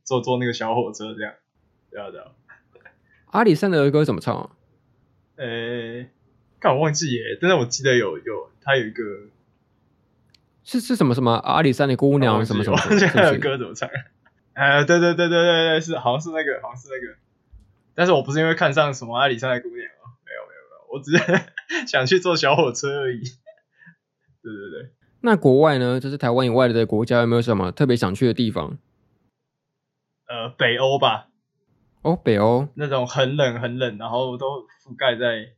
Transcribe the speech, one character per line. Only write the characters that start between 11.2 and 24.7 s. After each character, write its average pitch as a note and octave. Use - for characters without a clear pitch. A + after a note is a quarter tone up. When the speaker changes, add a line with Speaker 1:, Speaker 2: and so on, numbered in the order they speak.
Speaker 2:
么 A#2+
阿 C3+
里 C#3
山 C#3
的 B2+
姑 C#3
娘 A2
什 A2
么 G#2
什 G2+
么， G2
Speaker 1:
我 -
忘 G#3
记， F#3+
我 -
忘 -
记 -
他 G3+
的 C#3
歌 C#3
怎 A#2+
么 E2
唱。 -
Speaker 2:
是 -
不 C#3
是？ C3
Speaker 1:
呃， C#3
对， E3+
对， E3+
对， F3
对， E3+
对， E3
对， D#3+
是， D#3+
好 F3+
像 C#3
是 E3
那 D#3+
个， C#3
好 A2+
像 B2
是 B2+
那 C3
个。 G#2
但 E3+
是 F#3
我 F3
不 C#3
是 D3+
因 D#3+
为 D#3+
看 D#3+
上 D3
什 B2+
么 A#2
阿 C3+
里 A#2+
山 C3
的 B2
姑 A#2+
娘 A#2
哦， -
没 -
有， -
没 -
有， -
没 -
有， -
我 C#3
只 C#3+
是 -
<laughs> -
想 C3
去 F#3
坐 F3+
小 D3+
火 D3
车 C#3+
而 C3
已。 A#2
对， A2+
对， G2+